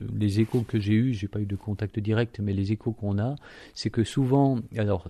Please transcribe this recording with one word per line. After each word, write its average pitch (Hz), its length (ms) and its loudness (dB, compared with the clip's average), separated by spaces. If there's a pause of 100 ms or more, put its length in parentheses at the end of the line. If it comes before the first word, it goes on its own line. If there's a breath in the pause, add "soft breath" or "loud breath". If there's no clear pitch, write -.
(160)
les 104 240 2
échos 113 220 2
que 110 180 -2
j'ai 101 140 2
eus, 120 200 4
j'ai 98 140 -6
pas 104 120 -6
eu 104 80 -4
de 101 80 -4
contact 104 440 -6
direct, 110 400 0
mais 104 140 -2
les 98 180 0
échos 110 220 -2
qu'on 101 240 -2
a, 120 180 -2 (380 loud breath)
c'est - 160 -4
que 113 140 2
souvent, 135 560 2 (180)
alors, 101 320 0